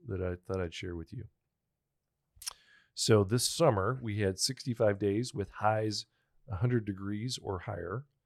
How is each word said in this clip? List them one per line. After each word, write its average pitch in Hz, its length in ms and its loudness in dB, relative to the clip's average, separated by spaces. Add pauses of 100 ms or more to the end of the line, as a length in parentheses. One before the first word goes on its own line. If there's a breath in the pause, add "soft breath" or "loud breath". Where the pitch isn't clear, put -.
that 98 140 -2
I 90 140 -2
thought 95 260 -4
I'd 85 120 -4
share 90 220 -8
with 82 180 -10
you. - 120 -10 (1700 loud breath)
So 107 300 6
this 110 240 0
summer, 123 540 2
we 107 180 -4
had 95 200 2
sixty-five 117 600 2
days 107 340 2
with 101 180 -4
highs 110 540 0 (440)
a 104 80 -6
hundred 123 280 0
degrees 101 560 -6
or 95 180 -4
higher. 95 460 -6 (200)